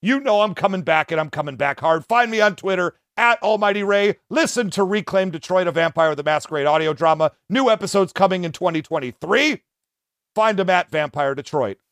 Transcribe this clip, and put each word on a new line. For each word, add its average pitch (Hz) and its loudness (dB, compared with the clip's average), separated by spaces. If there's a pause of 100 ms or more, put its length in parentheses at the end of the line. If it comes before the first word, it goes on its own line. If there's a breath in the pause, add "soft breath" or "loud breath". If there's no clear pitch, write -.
You 262 0
know 214 2
I'm 202 -2
coming 190 -2
back, 156 0
and 160 -2
I'm 156 -4
coming 147 -8
back 139 -4
hard. 165 0
Find 233 2
me 220 -2
on 208 2
Twitter 180 -2 (220)
at 233 2
Almighty 208 0
Ray. 202 2 (140)
Listen 247 0
to 196 0
Reclaim 190 0
Detroit, 180 -2
a 170 0
Vampire 160 2
the 143 -6
Masquerade 151 -2
audio 156 2
drama. 156 2 (160)
New 254 2
episodes 196 0
coming 185 0
in 160 -6
twenty 165 -4
twenty-three. 170 -2 (720)
Find 214 0
'em 190 0
at 180 0
Vampire 143 -2
Detroit. 135 -4 (140)